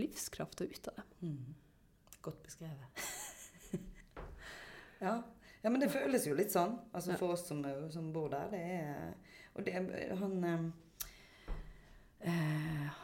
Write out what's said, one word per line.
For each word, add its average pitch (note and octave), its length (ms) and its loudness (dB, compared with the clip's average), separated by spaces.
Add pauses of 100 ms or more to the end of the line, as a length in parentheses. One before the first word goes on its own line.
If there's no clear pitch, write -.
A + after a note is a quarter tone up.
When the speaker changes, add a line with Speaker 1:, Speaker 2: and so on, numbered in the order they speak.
Speaker 1:
livskraften - 640 -4
ut - 200 -12
av - 60 -8
dem. G#3 100 -12 (180)
Speaker 2:
Mm. C#3+ 300 -4 (680)
Godt - 220 -8
beskrevet. C#3 460 -10 (800)
<laughs> F#3 80 2 (1200)
Ja. A3 220 2 (400)
Ja, G#3+ 60 6
men B3+ 120 8
det D4 100 8
føles C4+ 360 6
jo D3 80 4
litt F3 160 4
sånn, F#3 260 6 (160)
altså, F3 180 -2
Speaker 1:
Ja. F3 60 2
Speaker 2:
for F3+ 160 4
oss F3 140 -2
som, D3 160 0 (280)
som D#3+ 220 -2
bor D#3 160 2
der, C#3 220 0
det G3 80 -2
er, D#3+ 540 -2 (420)
og G3 100 -4
det F#3 100 0
er, - 400 0
han, F#3+ 280 2
eh, E3 280 4 (1500)
eh, D3+ 680 2 (160)